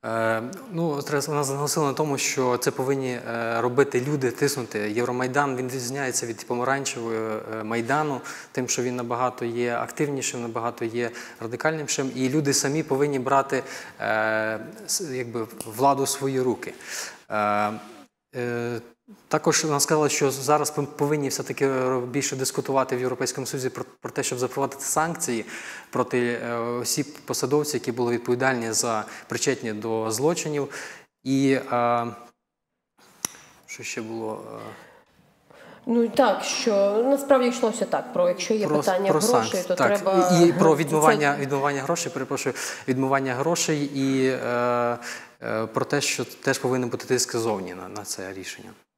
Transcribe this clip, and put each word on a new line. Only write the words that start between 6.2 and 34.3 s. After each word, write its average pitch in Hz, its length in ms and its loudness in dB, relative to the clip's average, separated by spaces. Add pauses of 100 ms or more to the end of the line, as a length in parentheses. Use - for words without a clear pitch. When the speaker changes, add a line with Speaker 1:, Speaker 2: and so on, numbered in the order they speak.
Speaker 1:
від 113 200 -8
помаранчевого, 123 680 -2
е, 110 500 -4
Майдану, 123 560 0 (320)
тим, 127 160 -2
що - 140 -2
він 123 140 -2
набагато 123 480 -2
є 120 300 0
активнішим, 127 680 -2
набагато 117 420 -4
є 117 260 -2 (300)
радикальнішим, 135 760 -2
і 131 140 0
люди 143 240 2
самі 143 300 2
повинні 143 360 2
брати, 131 440 2 (380)
е, 110 600 0 (260)
с-, 156 300 -4
якби, 117 300 -4 (300)
владу 135 260 4
в 131 60 0
свої 135 320 -2
руки. 127 340 -2 (560)
Е, 104 420 2 (640)
е, 120 440 -4 (480)
також 156 360 2
вона 147 160 2
сказала, 151 280 4
що 139 220 2
зараз 139 460 2
пов-, 143 100 -2
повинні 147 420 0
все-таки, 131 380 -2
е, 131 340 2
більше 131 360 -2
дискутувати 131 600 0
в 123 40 -2
Європейському 127 460 -2
Союзі 131 240 -4
про, 123 140 -8 (160)
про - 100 -10
те, 143 120 -4
щоб 127 160 -4
запровадити 127 440 -2
санкції 156 640 -2 (460)
проти, 120 540 0
е, 120 100 -4
осіб, 120 520 -2 (180)
посадовців, 147 500 0
які 123 180 -2
були 120 200 0
відповідальні 123 600 0
за, 110 320 0 (240)
причетні 117 440 -2
до 110 380 -2
злочинів. 147 580 0 (560)
І, 135 340 4 (140)
е, 120 340 2 (1600)
що - 160 -14
ще 113 200 -8
було? 110 400 -6 (140)